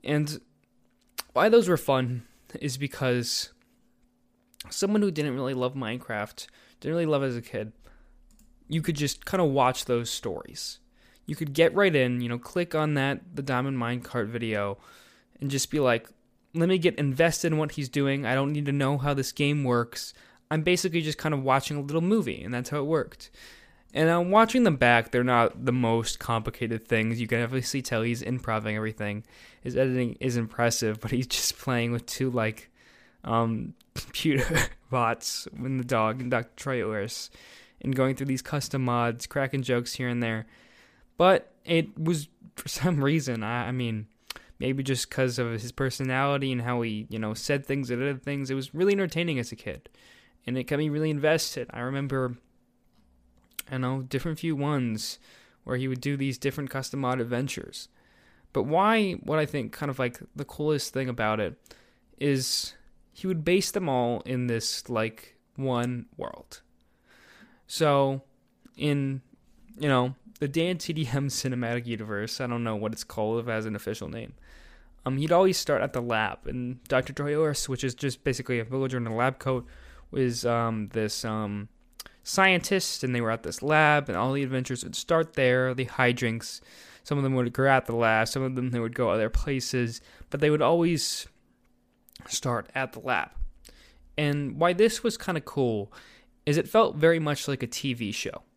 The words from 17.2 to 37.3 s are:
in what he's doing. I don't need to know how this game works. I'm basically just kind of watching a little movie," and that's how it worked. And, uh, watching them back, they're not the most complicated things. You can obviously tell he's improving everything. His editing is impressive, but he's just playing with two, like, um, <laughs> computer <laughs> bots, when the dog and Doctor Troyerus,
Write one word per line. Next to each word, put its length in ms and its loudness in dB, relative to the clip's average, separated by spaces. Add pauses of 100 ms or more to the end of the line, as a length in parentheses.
in 80 2
what 140 -2
he's 160 -6
doing. 360 0
I 80 0
don't 180 2
need 140 -2
to 60 0
know 260 2
how 160 0
this 180 -2
game 320 2
works. 520 0 (340)
I'm 140 0
basically 380 2
just 180 -2
kind 160 0
of 80 0
watching 340 2
a 40 -4
little 200 -2
movie," 400 0
and 100 -8
that's 200 -4
how 80 -2
it 80 -2
worked. 420 -2 (640)
And, 160 4
uh, 120 4
watching 420 6
them 140 4
back, 340 6
they're 100 4
not 440 4
the 80 2
most 440 2
complicated 680 -4
things. 320 2
You 80 -4
can 160 2
obviously 380 -2
tell 220 -2
he's 180 -2
improving 560 -2
everything. 480 -4 (360)
His 140 -6
editing 460 2
is 160 0
impressive, 640 0
but 100 -4
he's 160 -2
just 300 -2
playing 340 0
with 140 -4
two, 240 -2
like, 420 -2 (540)
um, 480 0 (100)
<laughs> 120 -20
computer 840 0
<laughs> 120 -20
bots, 560 0 (120)
when 200 -4
the 60 -2
dog 380 0
and 100 -4
Doctor 380 -4
Troyerus, 600 -4 (520)